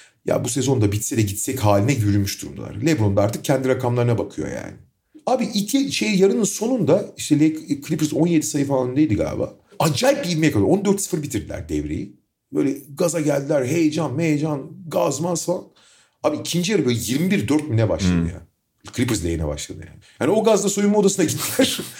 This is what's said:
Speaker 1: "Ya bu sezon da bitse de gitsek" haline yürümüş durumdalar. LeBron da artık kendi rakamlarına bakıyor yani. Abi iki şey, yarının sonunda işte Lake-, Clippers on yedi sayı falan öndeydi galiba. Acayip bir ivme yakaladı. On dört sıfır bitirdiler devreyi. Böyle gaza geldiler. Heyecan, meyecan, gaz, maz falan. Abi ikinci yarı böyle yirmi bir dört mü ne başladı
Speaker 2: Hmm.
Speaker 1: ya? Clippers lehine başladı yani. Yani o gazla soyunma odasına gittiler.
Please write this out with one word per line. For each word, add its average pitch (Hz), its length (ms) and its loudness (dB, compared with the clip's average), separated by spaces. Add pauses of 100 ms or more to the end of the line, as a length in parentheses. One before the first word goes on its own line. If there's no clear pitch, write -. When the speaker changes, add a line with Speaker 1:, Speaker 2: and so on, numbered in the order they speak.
(260)
Speaker 1:
"Ya - 180 0
bu - 60 -4
sezon 123 320 2
da 101 100 4
bitse 110 260 -2
de 110 40 4
gitsek" 104 380 -2
haline 104 340 4
yürümüş 101 480 0
durumdalar. - 340 -12
LeBron 107 420 2
da 101 40 4
artık 107 240 -2
kendi 131 220 0
rakamlarına 123 500 2
bakıyor 76 300 -6
yani. 50 260 -10 (520)
Abi 240 180 0 (100)
iki 240 380 0
şey, 214 240 0
yarının 202 280 4
sonunda 208 640 2 (120)
işte - 180 2
Lake-, - 520 0
Clippers 156 260 -2
on 165 140 2
yedi 156 180 2
sayı 139 220 -2
falan 127 220 0
öndeydi 131 260 2
galiba. - 380 -4 (260)
Acayip 185 460 2
bir 175 40 -4
ivme 160 160 0
yakaladı. 101 220 4
On 196 180 2
dört 202 160 2
sıfır 160 220 -6
bitirdiler 80 460 -8
devreyi. 76 460 -6 (380)
Böyle 143 240 0 (120)
gaza 165 320 -2
geldiler. 143 440 0
Heyecan, 156 500 0
meyecan, 151 560 -2 (160)
gaz, 170 320 0
maz 170 260 -2
falan. 175 180 -2 (600)
Abi 151 140 0
ikinci 175 340 -2
yarı 160 140 2
böyle 120 160 2
yirmi 147 300 -2
bir 160 160 2
dört 151 220 0
mü 110 80 0
ne 110 120 4
başladı 92 240 2
Speaker 2:
Hmm. 85 140 2
Speaker 1:
ya? 82 140 -8 (540)
Clippers 117 300 0
lehine 80 220 -2
başladı - 400 -8
yani. - 120 -20 (200)
Yani 135 120 2
o 214 120 2
gazla 202 260 4
soyunma 202 280 2
odasına 190 280 4
gittiler. - 540 0 (200)